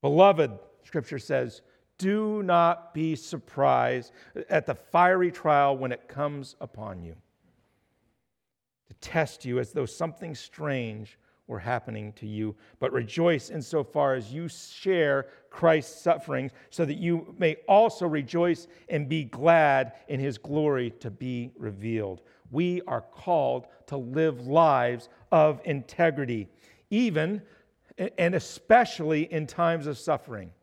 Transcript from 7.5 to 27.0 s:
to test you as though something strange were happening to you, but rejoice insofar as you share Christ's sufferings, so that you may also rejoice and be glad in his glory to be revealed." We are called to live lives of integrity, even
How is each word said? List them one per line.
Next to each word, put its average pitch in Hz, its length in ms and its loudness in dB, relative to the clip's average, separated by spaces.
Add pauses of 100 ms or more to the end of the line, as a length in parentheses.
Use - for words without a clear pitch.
to - 80 -20
test - 500 -4
you 123 140 -2
as 123 120 -6
though 143 140 -4
something 165 500 -10
strange 120 840 -8 (300)
were 113 120 -10
happening 110 540 -8
to - 120 -18
you, 107 300 -8 (240)
but 135 120 -2
rejoice 139 580 -2
insofar 143 680 -2
as 113 180 -10
you 165 140 -10
share 151 840 -2 (200)
Christ's - 520 2
sufferings, 135 500 -2 (180)
so 170 160 -2
that 143 100 -4
you 165 420 -2
may 160 180 0 (120)
also 202 400 4
rejoice 160 600 -2 (220)
and 147 180 -2
be 156 160 -2
glad 139 680 4 (140)
in 139 120 -4
his 135 180 -4
glory 143 640 -2
to 120 100 -10
be 123 460 -8
revealed." 107 680 -6 (300)
We 175 320 -2
are 123 180 -4
called 131 680 -2 (200)
to 143 100 -8
live 131 500 -2
lives 131 600 2 (220)
of 156 340 4
integrity, 139 840 -2 (400)
even 202 520 0 (560)